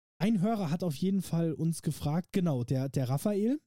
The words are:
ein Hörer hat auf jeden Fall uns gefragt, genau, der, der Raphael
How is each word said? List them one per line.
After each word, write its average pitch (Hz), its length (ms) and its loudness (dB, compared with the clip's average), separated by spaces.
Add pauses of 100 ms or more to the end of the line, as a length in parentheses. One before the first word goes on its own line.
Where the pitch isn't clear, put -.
(200)
ein 208 200 2
Hörer 202 320 0
hat 175 100 -2
auf 170 140 0
jeden 190 260 2
Fall 165 300 0
uns 165 300 -2
gefragt, 151 500 -2
genau, 156 320 2
der, 131 240 0
der 131 200 -2
Raphael 208 580 0